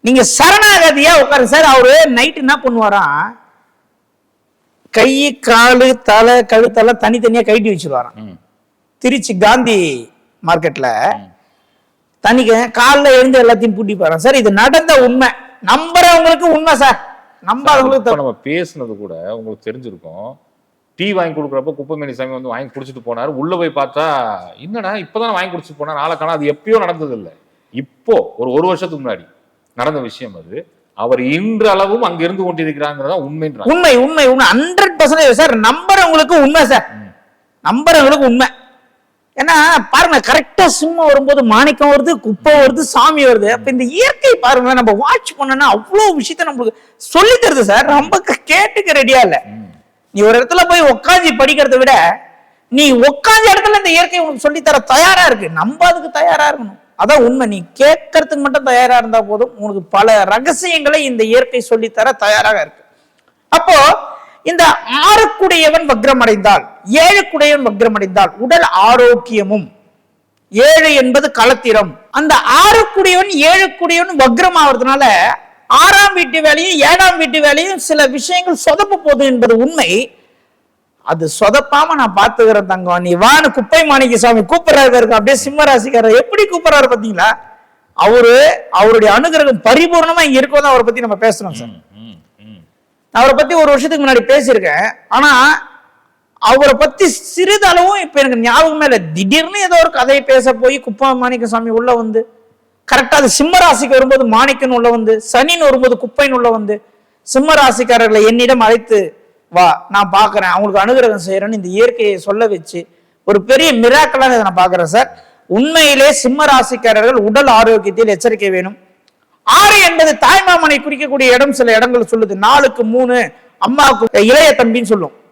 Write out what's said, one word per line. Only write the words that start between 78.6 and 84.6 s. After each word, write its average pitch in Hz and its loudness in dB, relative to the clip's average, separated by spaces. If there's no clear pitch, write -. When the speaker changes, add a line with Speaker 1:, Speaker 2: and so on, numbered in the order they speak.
Speaker 1:
சொதப்ப 403 0
போகுது 285 0
என்பது 240 2
உண்மை. 262 -2
அது 160 -4
சொதப்பாம 285 0
நான் 240 -2
பாத்துக்கிறேன் 220 2
தங்கம், 180 -4
நீ 175 -2
வான்னு 269 2
குப்பை 294 0
மாணிக்க 269 2
சுவாமி 226 2
கூப்பிடுறாரு 277 2